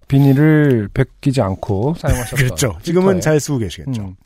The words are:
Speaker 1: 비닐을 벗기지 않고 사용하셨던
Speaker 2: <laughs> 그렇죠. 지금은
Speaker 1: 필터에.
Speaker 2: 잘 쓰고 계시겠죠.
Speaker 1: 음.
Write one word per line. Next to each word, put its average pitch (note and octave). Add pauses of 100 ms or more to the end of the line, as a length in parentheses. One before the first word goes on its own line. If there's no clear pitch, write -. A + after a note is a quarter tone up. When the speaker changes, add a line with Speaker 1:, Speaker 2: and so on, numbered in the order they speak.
Speaker 1:
비닐을 C#3
벗기지 C3
않고 G2+
사용하셨던 B2+
Speaker 2:
<laughs> C#3
그렇죠. A#2+
지금은 F3+
Speaker 1:
필터에. F3
Speaker 2:
잘 D#3
쓰고 C#3
계시겠죠. A2
Speaker 1:
음. F#2+